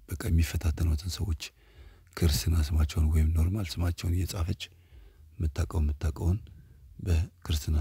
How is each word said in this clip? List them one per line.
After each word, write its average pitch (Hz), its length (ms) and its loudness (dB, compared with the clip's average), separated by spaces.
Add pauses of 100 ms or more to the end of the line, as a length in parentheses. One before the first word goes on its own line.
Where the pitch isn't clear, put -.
በቃ - 180 -10
የሚፈታተኗትን 82 880 0
ሰዎች - 300 -4 (720)
ክርስትና 82 460 2
ስማቸውን 78 460 2
ወይም 80 240 4
ኖርማል 90 360 2
ስማቸውን 87 460 -2
እየጻፈች 90 480 -2 (680)
የምታውቀው፣ 82 480 -4
የምታውቀውን 76 580 0 (600)
በክርስትና 80 800 -2